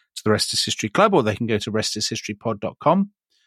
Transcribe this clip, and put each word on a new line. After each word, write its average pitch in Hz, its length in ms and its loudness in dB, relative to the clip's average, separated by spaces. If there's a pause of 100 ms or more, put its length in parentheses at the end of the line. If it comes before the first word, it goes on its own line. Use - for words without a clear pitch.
(160)
to - 80 -14
the 107 60 2
Rest - 240 0
is - 100 0
History - 240 -4
Club, 202 240 4
or 156 100 6
they 107 140 0
can 117 100 -4
go 110 120 2
to 107 120 -8
restishistorypod 107 920 -4
dot - 200 -8
com. 196 300 2 (360)